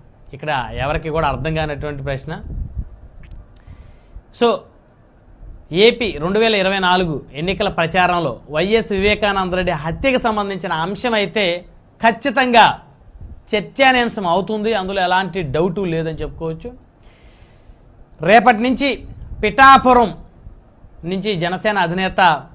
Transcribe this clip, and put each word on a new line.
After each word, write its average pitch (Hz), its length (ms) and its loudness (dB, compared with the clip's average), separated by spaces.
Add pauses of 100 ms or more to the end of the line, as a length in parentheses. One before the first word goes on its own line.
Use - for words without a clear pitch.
(360)
ఇక్కడ 135 340 -4 (140)
ఎవరికి 156 260 -4
కూడా 156 180 -2
అర్థం 139 280 -4
కానటువంటి 147 520 -6
ప్రశ్న. 139 240 -8 (2000)
So, 240 80 4 (1400)
ఏపీ 240 220 2 (160)
రెండు 196 160 0
వేల 220 240 2
ఇరవై 196 160 0
నాలుగు 180 360 0 (240)
ఎన్నికల 185 380 -2
ప్రచారంలో 175 560 0 (220)
వైఎస్ 208 360 0
వివేకానంద 196 680 0
రెడ్డి 180 120 -2
హత్యకి 165 560 -2
సంబంధించిన 196 460 -4
అంశం 180 400 -4
అయితే 202 320 0 (580)
ఖచ్చితంగా 233 600 4 (920)
చర్చానీయాంశం 226 760 0
అవుతుంది, 214 400 -2
అందులో 196 340 -2
ఎలాంటి 185 340 0 (140)
డౌటు 180 260 0 (140)
లేదని 160 280 -4
చెప్పుకోవచ్చు. 160 480 -10 (1600)
రేపటి 220 380 6
నుంచి 262 400 -2 (360)
పిఠాపురం 247 720 6 (960)
నుంచి 196 220 -2 (120)
జనసేన 190 320 -2 (100)
అధినేత 180 560 2 (100)